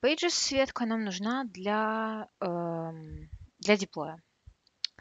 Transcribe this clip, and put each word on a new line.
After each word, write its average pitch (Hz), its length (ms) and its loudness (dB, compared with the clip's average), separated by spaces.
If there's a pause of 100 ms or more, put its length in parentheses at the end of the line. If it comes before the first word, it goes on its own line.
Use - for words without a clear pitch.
Pages 311 500 4
ветка 269 320 2
нам 226 220 0
нужна 214 380 0
для, 214 840 0 (120)
эм, 165 920 -4 (300)
для 208 180 4
деплоя. 165 420 -6 (800)